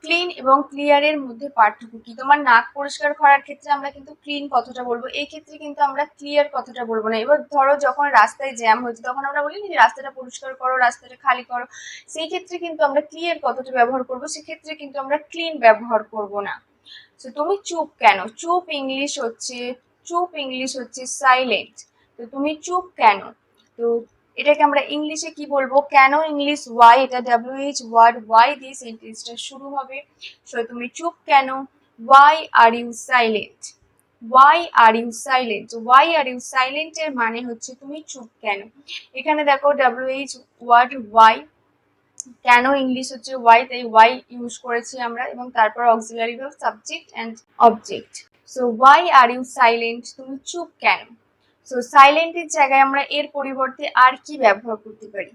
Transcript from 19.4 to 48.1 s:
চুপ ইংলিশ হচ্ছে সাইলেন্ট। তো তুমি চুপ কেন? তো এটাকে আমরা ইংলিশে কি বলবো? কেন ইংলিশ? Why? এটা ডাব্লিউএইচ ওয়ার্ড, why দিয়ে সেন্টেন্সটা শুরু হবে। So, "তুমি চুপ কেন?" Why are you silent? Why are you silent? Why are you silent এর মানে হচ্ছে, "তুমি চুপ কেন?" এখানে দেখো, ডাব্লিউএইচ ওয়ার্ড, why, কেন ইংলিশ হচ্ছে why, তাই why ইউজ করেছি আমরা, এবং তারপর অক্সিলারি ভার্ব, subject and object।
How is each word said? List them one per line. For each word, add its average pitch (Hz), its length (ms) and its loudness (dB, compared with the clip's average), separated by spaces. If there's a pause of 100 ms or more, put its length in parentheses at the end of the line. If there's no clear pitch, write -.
চুপ 349 220 -4 (140)
ইংলিশ 262 340 -8
হচ্ছে 254 240 -14 (200)
সাইলেন্ট। 254 540 0 (440)
তো - 20 -16 (120)
তুমি 277 180 -4 (140)
চুপ 359 200 -6 (120)
কেন? 208 220 4 (580)
তো 233 80 -6 (520)
এটাকে 294 260 2
আমরা 285 180 2
ইংলিশে 302 500 -8
কি 294 140 -16
বলবো? 269 360 -2
কেন 277 320 4 (160)
ইংলিশ? 285 380 -4
Why? 233 360 4
এটা 247 180 -4
ডাব্লিউএইচ 254 640 -4
ওয়ার্ড, 233 320 4 (100)
why 226 220 4 (120)
দিয়ে 262 140 -20
সেন্টেন্সটা 226 640 -18
শুরু 269 320 -16
হবে। 269 280 -10 (500)
So, - 160 -16
"তুমি 240 240 -12 (100)
চুপ 339 160 -8 (120)
কেন?" 269 240 2 (500)
Why 277 340 8 (200)
are 233 220 6
you 240 140 -8 (200)
silent? 220 520 -2 (600)
Why 262 360 6 (180)
are 226 200 6
you 240 140 -4 (180)
silent? 254 420 -4 (200)
Why 269 160 8 (120)
are 262 140 -2
you 247 80 -10 (140)
silent 285 440 -4
এর 311 180 -6
মানে 226 300 -4
হচ্ছে, 233 300 -14
"তুমি 277 220 -16 (100)
চুপ 240 220 -20 (120)
কেন?" 202 180 -6 (540)
এখানে 302 300 -4
দেখো, 285 300 0
ডাব্লিউএইচ 262 580 -2 (300)
ওয়ার্ড, 240 300 4 (200)
why, 226 240 8 (1080)
কেন 247 220 4 (100)
ইংলিশ 262 360 -4
হচ্ছে 262 240 -14
why, 233 240 6 (100)
তাই 247 140 -8
why 226 260 6 (200)
ইউজ 240 280 -14
করেছি 240 420 -8
আমরা, 233 280 -8
এবং 247 240 -12
তারপর 220 340 0
অক্সিলারি 226 500 -2
ভার্ব, 269 180 -14 (100)
subject 247 440 -8 (140)
and 226 120 -12 (260)
object। 220 540 0 (400)